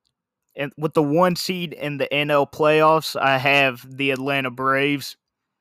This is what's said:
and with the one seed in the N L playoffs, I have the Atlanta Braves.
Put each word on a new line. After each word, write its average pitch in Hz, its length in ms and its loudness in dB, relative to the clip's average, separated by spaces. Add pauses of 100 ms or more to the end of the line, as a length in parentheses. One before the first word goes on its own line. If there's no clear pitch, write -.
(560)
and 143 200 -6
with 151 180 -6
the 160 100 4
one 170 320 2
seed 175 360 -6
in 147 260 -8
the 135 140 -4
N 147 200 0
L 143 120 4
playoffs, 156 680 2
I 135 240 2
have 135 500 2
the 135 220 -4
Atlanta 135 400 -2
Braves. 135 680 -2 (440)